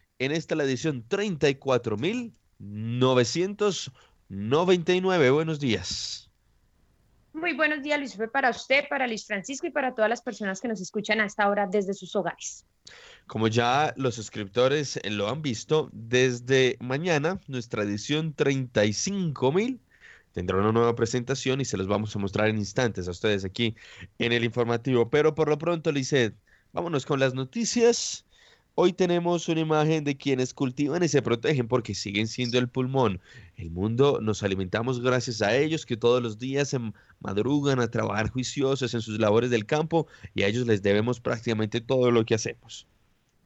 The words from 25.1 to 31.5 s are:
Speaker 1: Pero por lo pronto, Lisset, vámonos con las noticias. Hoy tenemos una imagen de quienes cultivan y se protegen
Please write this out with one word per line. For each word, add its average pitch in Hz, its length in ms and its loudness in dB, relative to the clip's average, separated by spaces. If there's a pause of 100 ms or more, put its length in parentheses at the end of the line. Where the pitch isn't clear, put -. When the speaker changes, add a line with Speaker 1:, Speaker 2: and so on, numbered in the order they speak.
Speaker 1:
Pero 151 240 2
por 151 140 0
lo 147 100 0
pronto, 165 320 -2
Lisset, 131 460 0 (360)
vámonos 170 320 -4
con 143 140 -2
las 131 160 2
noticias. 233 920 0 (500)
Hoy 180 160 4
tenemos 175 560 0
una 160 120 2
imagen 156 420 2
de 143 140 -2
quienes 131 360 0
cultivan 143 520 0
y - 20 2
se 143 160 4
protegen 117 460 0